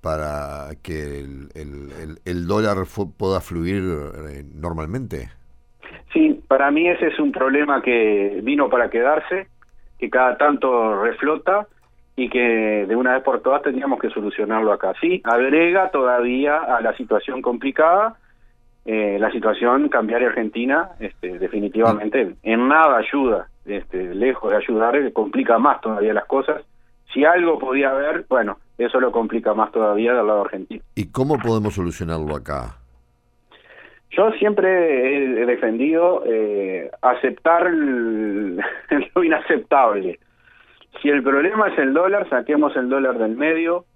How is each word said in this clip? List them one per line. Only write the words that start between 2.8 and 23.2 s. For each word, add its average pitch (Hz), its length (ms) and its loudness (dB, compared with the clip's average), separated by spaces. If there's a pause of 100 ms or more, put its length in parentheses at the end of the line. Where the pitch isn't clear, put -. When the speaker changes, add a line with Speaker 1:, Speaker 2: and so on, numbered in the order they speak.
Speaker 1:
fu-, 95 320 -6
pueda 95 240 0
fluir, 87 420 -2 (460)
eh, 71 160 -14 (100)
normalmente? 80 760 -8 (840)
Speaker 2:
Sí, - 340 2
para 139 240 4
mí 156 160 2
ese 175 200 0
es 151 120 -2
un 143 140 2
problema 135 480 0
que 107 640 2
vino 139 240 2
para 120 220 2
quedarse, 156 580 0 (500)
que 117 120 -6
cada 127 260 2
tanto 123 680 2
reflota 156 640 0 (500)
y 127 120 -2
que 110 580 0
de 104 80 0
una 127 200 2
vez 131 100 0
por 127 160 0
todas 139 220 0
tendríamos 135 360 -2
que 107 120 -2
solucionarlo 107 640 -2
acá. 95 280 -2
Sí, 175 240 0
agrega 165 680 2
todavía 127 680 2
a 120 240 0
la 113 160 0
situación 123 420 -2
complicada, 156 760 2 (680)
eh, 107 340 -2
la 107 140 2
situación 120 560 2
cambiaria 120 400 0
argentina, 123 640 -2 (100)
este, 90 380 -10
definitivamente 104 1040 0
en 117 260 0
nada 147 300 6
ayuda, 113 500 -2 (160)